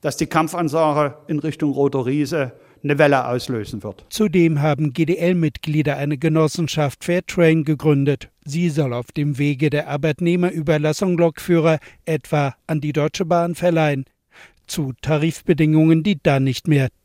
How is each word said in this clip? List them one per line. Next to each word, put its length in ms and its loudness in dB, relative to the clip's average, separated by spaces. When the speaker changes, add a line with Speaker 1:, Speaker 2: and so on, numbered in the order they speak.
Speaker 1:
dass 160 -4
die 100 -2
Kampfansage 1000 0
in 140 -4
Richtung 320 -4
Roter 340 0
Riese 460 -2
eine 140 0
Welle 300 4
auslösen 560 -6
wird. 260 -14
Speaker 2:
Zudem 500 2
haben 340 0
G-D-L-Mitglieder 1040 0
eine 200 -4
Genossenschaft 840 0
Fairtrain 600 2
gegründet. 680 0
Sie 260 -2
soll 240 -2
auf 180 -8
dem 260 -4
Wege 320 0
der 180 -2
Arbeitnehmerüberlassung 1300 0
Lokführer 640 2
etwa 500 -2
an 160 -2
die 100 -4
Deutsche 320 -2
Bahn 300 0
verleihen. 520 0
Zu 340 -6
Tarifbedingungen, 1040 2
die 220 -2
dann 200 2
nicht 240 -2
mehr 220 2